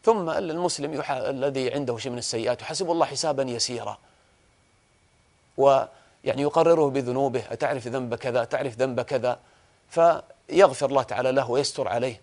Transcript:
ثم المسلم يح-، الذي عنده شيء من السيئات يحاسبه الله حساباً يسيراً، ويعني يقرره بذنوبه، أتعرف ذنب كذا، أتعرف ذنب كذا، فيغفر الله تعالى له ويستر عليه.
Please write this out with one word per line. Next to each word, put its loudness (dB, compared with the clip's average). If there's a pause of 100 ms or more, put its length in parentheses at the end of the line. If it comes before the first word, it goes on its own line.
ثم 2
المسلم -4
يح-، -6
الذي -2
عنده -4
شيء -8
من -6
السيئات -4
يحاسبه -4
الله 2
حساباً -4
يسيراً، -6 (1600)
ويعني 2
يقرره 4
بذنوبه، -2
أتعرف -4
ذنب -4
كذا، -2
أتعرف -4
ذنب 0
كذا، -2 (500)
فيغفر 4
الله 2
تعالى -2
له 0
ويستر -2
عليه. -4